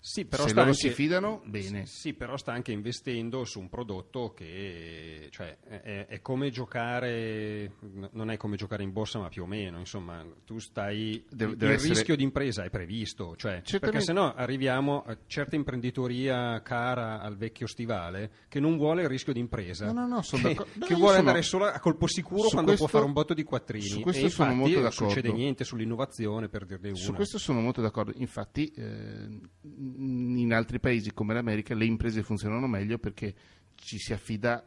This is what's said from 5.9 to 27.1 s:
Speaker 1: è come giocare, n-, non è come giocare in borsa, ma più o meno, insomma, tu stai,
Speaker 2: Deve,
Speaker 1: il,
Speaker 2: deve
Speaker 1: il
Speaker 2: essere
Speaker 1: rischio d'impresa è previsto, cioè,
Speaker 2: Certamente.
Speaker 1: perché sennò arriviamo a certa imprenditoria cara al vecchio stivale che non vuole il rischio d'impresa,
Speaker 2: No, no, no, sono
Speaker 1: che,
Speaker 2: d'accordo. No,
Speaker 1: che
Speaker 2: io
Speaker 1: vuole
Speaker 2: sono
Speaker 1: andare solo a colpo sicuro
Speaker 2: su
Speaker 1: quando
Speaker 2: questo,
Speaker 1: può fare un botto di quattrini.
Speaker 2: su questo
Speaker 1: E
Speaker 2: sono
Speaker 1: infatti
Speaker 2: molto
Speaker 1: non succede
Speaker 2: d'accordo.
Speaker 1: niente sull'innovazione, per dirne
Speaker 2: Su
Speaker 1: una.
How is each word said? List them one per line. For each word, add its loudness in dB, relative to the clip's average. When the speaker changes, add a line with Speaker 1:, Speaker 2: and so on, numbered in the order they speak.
Speaker 1:
è -14
come -4
giocare, -6
n-, -14
non -4
è -4
come -4
giocare -6
in -4
borsa, -4
ma -6
più -8
o -6
meno, -6
insomma, -10
tu -12
stai, -4
Speaker 2:
Deve, -2
Speaker 1:
il, -4
Speaker 2:
deve 6
Speaker 1:
il 6
Speaker 2:
essere 4
Speaker 1:
rischio 4
d'impresa 0
è -6
previsto, -6
cioè, -4
Speaker 2:
Certamente. -2
Speaker 1:
perché 2
sennò 2
arriviamo 0
a -8
certa -4
imprenditoria 0
cara -2
al -8
vecchio -6
stivale -4
che -4
non 4
vuole 4
il 2
rischio -2
d'impresa, -4
Speaker 2:
No, 0
no, 0
no, 0
sono 0
Speaker 1:
che, 4
Speaker 2:
d'accordo. -6
No, -4
Speaker 1:
che 4
Speaker 2:
io 4
Speaker 1:
vuole 10
Speaker 2:
sono 8
Speaker 1:
andare 6
solo 2
a 0
colpo 4
sicuro 2
Speaker 2:
su 6
Speaker 1:
quando 6
Speaker 2:
questo, 6
Speaker 1:
può 0
fare 8
un 2
botto 2
di -2
quattrini. -4
Speaker 2:
su -2
questo 2
Speaker 1:
E 6
Speaker 2:
sono 4
Speaker 1:
infatti 4
Speaker 2:
molto 6
Speaker 1:
non 4
succede 2
Speaker 2:
d'accordo. 0
Speaker 1:
niente 0
sull'innovazione, -4
per -8
dirne -8
Speaker 2:
Su -4
Speaker 1:
una. -2